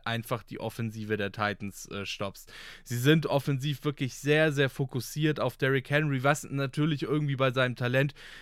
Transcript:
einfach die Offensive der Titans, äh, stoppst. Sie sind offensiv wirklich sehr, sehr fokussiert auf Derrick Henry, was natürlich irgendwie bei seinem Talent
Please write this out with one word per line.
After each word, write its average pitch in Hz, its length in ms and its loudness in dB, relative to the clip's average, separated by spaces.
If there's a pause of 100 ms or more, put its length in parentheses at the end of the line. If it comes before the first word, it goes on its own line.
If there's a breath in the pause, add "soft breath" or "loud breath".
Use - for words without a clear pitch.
einfach 117 380 -4
die - 160 -12
Offensive 110 580 -4
der 101 140 -2
Titans, 101 580 -4
äh, 98 160 -6
stoppst. - 480 -8 (300 loud breath)
Sie 120 160 -6
sind 147 280 6
offensiv 139 580 0
wirklich 135 320 -4
sehr, 151 340 4
sehr 139 180 2
fokussiert 143 720 -2
auf 120 180 0
Derrick 135 320 0
Henry, 143 360 2
was 147 260 4
natürlich 139 540 0
irgendwie 147 320 0
bei 131 160 4
seinem 123 240 2
Talent 131 360 2 (300 loud breath)